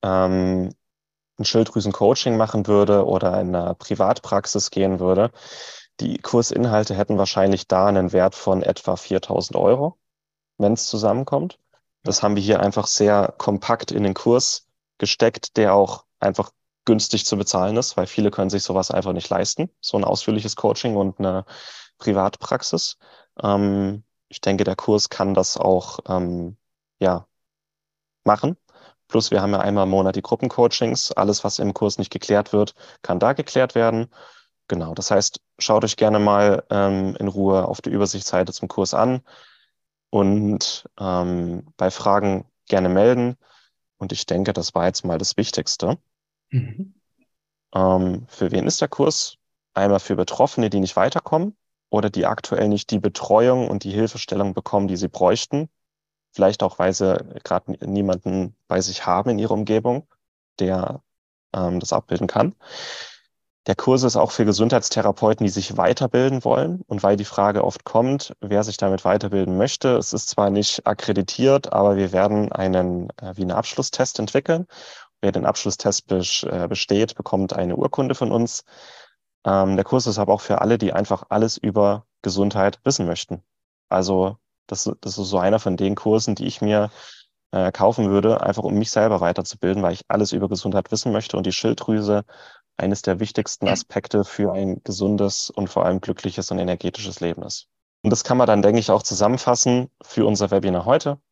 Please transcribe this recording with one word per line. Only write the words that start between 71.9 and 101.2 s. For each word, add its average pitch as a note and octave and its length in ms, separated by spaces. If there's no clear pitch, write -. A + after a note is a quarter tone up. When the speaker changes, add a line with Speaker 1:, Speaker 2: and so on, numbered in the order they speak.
Speaker 1:
wir F#2+ 160
werden G2+ 400
einen, F2+ 640
äh, F#2+ 180
wie F#2+ 80
einen F2+ 100
Abschlusstest - 640
entwickeln. D#3+ 480
Wer G2 100
den - 140
Abschlusstest - 640
bes-, F#2 340
äh, F2 260
besteht, G2+ 460
bekommt - 400
eine F2+ 200
Urkunde - 400
von A#2+ 180
uns. A#2 320
Ähm, G2 300
der G2 100
Kurs B2+ 200
ist G#2+ 120
aber G2+ 160
auch G#2 80
für - 180
alle, A#2 160
die G#2+ 160
einfach G2 380
alles A2 260
über G#2 480
Gesundheit G2 640
wissen C3 220
möchten. F2 360
Also F#2+ 480
das, G2+ 200
das - 160
ist G2 140
so G2 80
einer G2 220
von F#2 180
den G2 160
Kursen, G#2+ 400
die - 100
ich - 160
mir, G#2 300
äh, F#2 200
kaufen G#2+ 380
würde, G2+ 320
einfach G2+ 220
um - 100
mich G#2+ 160
selber G#2+ 320
weiterzubilden, F#2 600
weil F2 120
ich - 140
alles G#2 240
über G2 140
Gesundheit F#2+ 460
wissen A2+ 180
möchte G#2 280
und F#2+ 80
die F#2+ 60
Schilddrüse G#2 760
eines G2+ 240
der F#2 180
wichtigsten - 460
Speaker 2:
Mhm. F#2+ 80
Speaker 1:
Aspekte - 540
für G2+ 260
ein F#2+ 320
gesundes G2+ 640
und G2 200
vor - 180
allem F#2 160
glückliches - 480
und F#2 80
energetisches F2+ 640
Leben E2 240
ist. - 220
Und G#2+ 80
das A#2 140
kann B2+ 120
man B2 100
dann, G#2+ 140
denke G#2 180
ich, A2 120
auch A2 120
zusammenfassen B2 880
für - 240
unser G2+ 240
Webinar F#2 340
heute. C#3+ 340